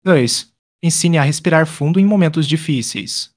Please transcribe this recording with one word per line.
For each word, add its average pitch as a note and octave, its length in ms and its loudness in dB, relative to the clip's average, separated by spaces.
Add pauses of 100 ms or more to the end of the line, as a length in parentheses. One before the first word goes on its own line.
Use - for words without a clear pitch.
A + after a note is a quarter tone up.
Dois. C#3+ 480 0 (320)
Ensine E3+ 360 0
a D3 60 2
respirar D#3+ 440 2
fundo D#3+ 320 -2
em G3 60 4
momentos E3 420 2
difíceis. C#3+ 880 -4